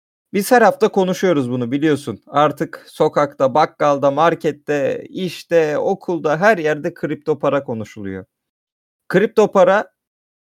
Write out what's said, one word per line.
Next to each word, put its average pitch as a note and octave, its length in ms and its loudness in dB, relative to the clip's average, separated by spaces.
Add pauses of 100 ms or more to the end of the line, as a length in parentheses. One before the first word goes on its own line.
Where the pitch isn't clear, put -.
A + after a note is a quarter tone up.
(320)
Biz G3+ 200 -2
her A#3+ 100 6
hafta G#3 260 4
konuşuyoruz F3+ 640 0
bunu B2 220 -4
biliyorsun. C#3+ 540 -2
Artık D3 640 -2
sokakta, D3 680 0
bakkalda, D3 560 0
markette, D3 960 -2
işte, E3 720 -2
okulda D#3+ 600 -4
her G#3 180 2
yerde D3+ 360 -4
kripto D3+ 440 -6
para C#3 260 -2
konuşuluyor. G#2 600 -10 (840)
Kripto G#3 440 0
para F#3+ 400 2 (680)